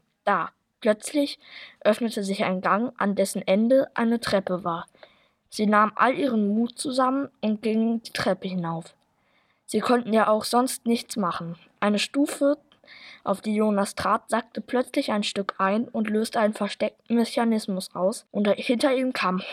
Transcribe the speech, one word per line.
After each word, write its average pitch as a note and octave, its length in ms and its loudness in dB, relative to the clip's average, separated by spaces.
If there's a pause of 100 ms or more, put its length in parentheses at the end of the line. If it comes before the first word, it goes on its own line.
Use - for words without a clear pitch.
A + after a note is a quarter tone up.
(260)
Da, F#3 240 0 (320)
plötzlich A#3+ 560 0 (440)
öffnete G#3+ 420 0
sich G3 200 -2
ein F#3 180 -2
Gang, G3 360 0
an G3 160 0
dessen G3 340 -2
Ende A#3 460 4
eine A#3 260 0
Treppe F#3 440 -2
war. E3+ 240 -4 (600)
Sie G#3+ 180 0
nahmen G#3+ 280 4
all B3+ 200 2
ihren A#3 320 0
Mut A3+ 320 -2
zusammen C4 500 0 (120)
und G#3+ 200 -2
gingen A3+ 400 0
die - 100 -18
Treppe F#3+ 360 -2
hinauf. E3 480 -6 (720)
Sie G#3+ 160 -2
konnten A#3+ 320 0
ja A3 140 4
auch G#3+ 160 2
sonst B3 440 0
nichts A#3 280 -2
machen. E3+ 420 -4 (220)
Eine G#3 200 0
Stufe, C#4+ 580 0 (640)
auf G3 180 -2
die G#3+ 120 -2
Jonas G#3 400 2
trat, - 380 -2
sackte A3 300 -4
plötzlich B3+ 500 -2
ein G#3 120 0
Stück - 360 -6
ein G3 280 0
und A3 220 -4
löste A3 300 -2
einen G#3+ 160 2
versteckten - 600 -4
Mechanismus A3 800 0
aus, F#3 380 -2
und G#3 160 0
hinter B3 480 2
ihm B3+ 180 0
kamen F#3 400 0